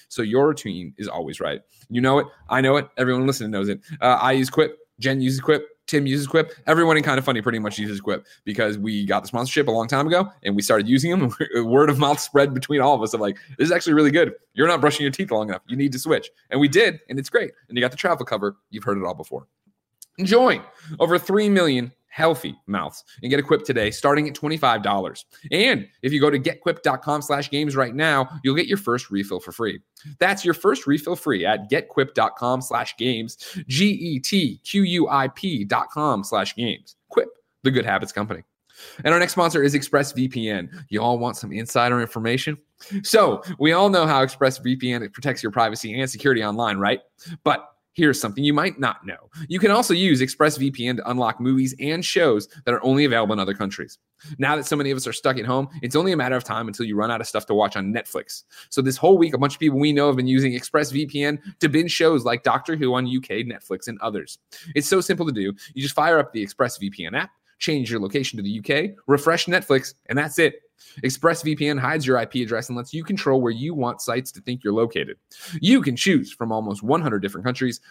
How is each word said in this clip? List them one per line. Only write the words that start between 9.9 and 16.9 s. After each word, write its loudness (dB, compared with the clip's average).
ago 2
and -2
we 0
started 2
using 2
them. 0
<laughs> -
Word 6
of 2
mouth 2
spread 2
between -2
all 6
of 0
us -2
of, -2
like, -2
"This 2
is 2
actually 2
really 6
good. 4
You're 4
not 2
brushing 2
your 0
teeth -6
long 0
enough. -8
You -8
need 0
to -8
switch." -2
And 0
we 6
did, 2